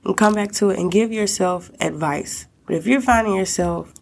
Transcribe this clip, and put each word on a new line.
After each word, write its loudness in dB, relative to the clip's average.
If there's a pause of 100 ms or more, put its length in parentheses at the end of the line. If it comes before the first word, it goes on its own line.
and -2
come 6
back -2
to 2
it 0
and -2
give 2
yourself -2 (100)
advice. -4 (180)
But -4
if -4
you're 4
finding 2
yourself -4